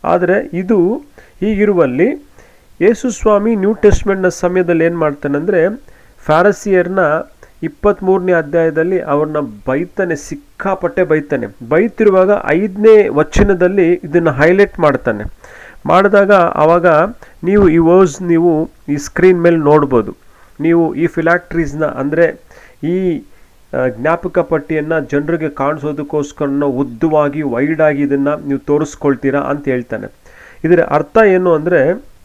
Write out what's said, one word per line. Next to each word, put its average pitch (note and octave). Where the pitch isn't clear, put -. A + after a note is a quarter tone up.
ಆದ್ರೆ F3+
ಇದು F#3
ಹೀಗಿರುವಲ್ಲಿ, F#3+
ಯೇಸು A3+
ಸ್ವಾಮಿ G#3+
ನ್ಯೂ G3
ಟೆಸ್ಟ್ಮೆಂಟ್‌ನ G3
ಸಮಯದಲ್ಲಿ F3
ಏನ್ E3+
ಮಾಡ್ತಾನೆ C#3+
ಅಂದ್ರೆ, F3
ಫಾರಿಸಿಯರ್ನ F#3
ಇಪ್ಪತ್ಮೂರನೇ F#3
ಅಧ್ಯಾಯದಲ್ಲಿ E3
ಅವ್ರನ್ನ D3+
ಬೈತಾನೆ, E3+
ಸಿಕ್ಕಾಪಟ್ಟೆ F#3
ಬೈತಾನೆ. D3
ಬೈತಿರುವಾಗ F#3+
ಐದನೇ G#3
ವಚನದಲ್ಲಿ F3+
ಇದನ್ನ E3
ಹೈಲೈಟ್ F3
ಮಾಡ್ತಾನೆ. A#2+
ಮಾಡಿದಾಗ G3
ಅವಾಗ E3+
ನೀವು G3
ಈ D#3+
ವರ್ಸ್ E3+
ನೀವು E3
ಈ C#3+
ಸ್ಕ್ರೀನ್ F3
ಮೇಲೆ E3+
ನೋಡ್ಬೋದು. C#3+
ನೀವು E3
ಈ D#3+
ಫಿಲಾಕ್ಟರೀಸ್‌ನ, E3
ಅಂದ್ರೆ D3
ಈ, F3
ಆ, B2+
ಜ್ಞಾಪಕ D#3+
ಪಟ್ಟಿಯನ್ನ D#3
ಜನರಿಗೆ D3
ಕಾಣಿಸೋದಕ್ಕೋಸ್ಕರ D3
ಉದ್ದವಾಗಿ, C#3+
ವೈಡ್ C#3+
ಆಗಿ D3+
ಇದನ್ನ C#3
ನೀವು C#3+
ತೋರಿಸ್ಕೊಳ್ತೀರಾ C#3+
ಅಂತ C#3+
ಹೇಳ್ತಾನೆ. A#2
ಇದರ E3+
ಅರ್ಥ -
ಏನು F#3
ಅಂದ್ರೆ E3